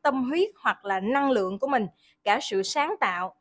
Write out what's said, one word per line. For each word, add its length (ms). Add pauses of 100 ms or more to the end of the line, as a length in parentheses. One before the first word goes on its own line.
tâm 280
huyết 260
hoặc 300
là 140
năng 320
lượng 280
của 80
mình, 200 (360)
cả 180
sự 220
sáng 360
tạo 420